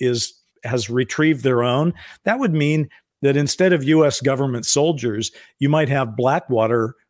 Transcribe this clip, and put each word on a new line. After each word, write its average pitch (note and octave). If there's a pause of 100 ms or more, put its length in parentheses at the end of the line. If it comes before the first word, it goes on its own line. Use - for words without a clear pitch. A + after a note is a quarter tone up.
is, B2 (300)
has A#2
retrieved C3
their B2
own, C#3 (300)
that A#3
would A3
mean D3+ (340)
that C#3
instead F3+
of D3
U D#3
S C#3
government C3
soldiers, B2 (300)
you C#3
might D3+
have B2+
Blackwater A#2+ (140)